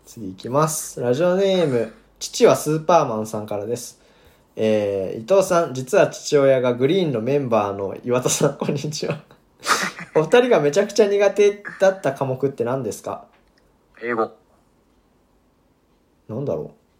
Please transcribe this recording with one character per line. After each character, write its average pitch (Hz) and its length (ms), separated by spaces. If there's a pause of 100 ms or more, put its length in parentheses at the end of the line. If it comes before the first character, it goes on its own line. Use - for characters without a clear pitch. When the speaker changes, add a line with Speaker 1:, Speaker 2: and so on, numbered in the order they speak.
Speaker 1:
次 107 240
行 92 80
き - 120
ま 147 200
す。 - 320
ラ 120 120
ジ 147 120
オ 180 100
ネ 190 300
ー - 20
ム、 117 260 (280)
父 - 260
は 139 80
ス 151 180
ー 156 120
パ 170 180
ー 139 40
マ 110 100
ン 107 100
さ 107 140
ん 107 60
か 104 100
ら 104 100
で 120 100
す。 - 240 (540)
え 101 640
ー、 113 40
伊 - 40
藤 190 160
さ 170 240
ん、 131 80
実 131 240
は 156 100
父 - 300
親 135 220
が 123 120
グ 123 140
リ 185 160
ー 165 60
ン 139 40
の 113 80
メ 131 160
ン 139 120
バ 104 220
ー - 20
の 98 320
岩 123 180
田 147 60
さ 151 200
ん、 139 80
<laughs> - 20
こ - 80
ん 151 80
に 143 40 (120)
ち 151 180
は。 156 100 (960)
お 156 80
二 240 200
人 254 80
が 180 100
め 143 100
ち 147 80
ゃ 214 80
く - 60
ち 226 100
ゃ 208 60
苦 202 240
手 208 320 (160)
だ 190 100
っ 190 100
た - 140
科 139 100
目 131 240
っ - 20
て 123 140
何 127 200
で 101 80
す - 100
か？ - 240 (760)
Speaker 2:
英 120 120
語。 110 220 (1900)
Speaker 1:
な 110 80
ん 143 80
だ 107 100
ろ 76 200 (260)